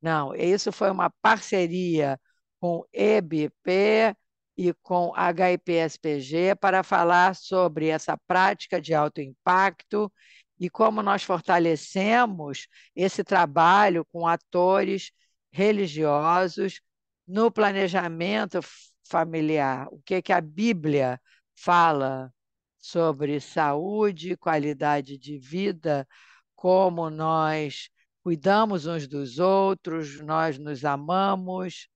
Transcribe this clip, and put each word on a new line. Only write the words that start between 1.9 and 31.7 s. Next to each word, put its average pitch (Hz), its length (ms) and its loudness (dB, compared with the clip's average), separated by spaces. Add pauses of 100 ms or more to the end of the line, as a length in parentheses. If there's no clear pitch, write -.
com 170 200 -2
o - 120 -14
E 208 300 2
B 151 280 -2 (140)
P 214 520 2 (420)
e 180 240 0
com 175 340 -2
H 180 360 2
I 180 60 2
P 175 160 -4
S 165 260 -2
P 151 200 -4
G 165 360 0
para 190 280 2
falar 180 520 4
sobre 165 520 -2
essa 156 300 -2 (100)
prática 185 540 0
de 151 120 -4
alto 151 280 0
impacto 185 920 -2 (480)
e 180 100 -6
como 214 320 0
nós 202 220 -2
fortalecemos 180 1400 0 (260)
esse 185 300 -2
trabalho 175 880 4
com 170 160 -4
atores 185 840 0 (400)
religiosos 175 1300 0 (440)
no 214 240 2
planejamento 190 1080 0
f-, - 320 -10 (180)
familiar. 156 840 -2
O 147 100 -20
que 185 200 -2
que 196 120 0
a 180 80 2
Bíblia 151 800 -2 (340)
fala 135 760 2 (440)
sobre 147 640 -2
saúde, 175 960 -2
qualidade 147 800 -2
de 139 200 -14
vida, 156 680 -4 (500)
como 185 540 2
nós 156 800 -2 (320)
cuidamos 190 640 0
uns 160 220 -6
dos 135 320 -10
outros, 175 800 0
nós 156 380 -2
nos 143 260 -10
amamos. 185 1120 -2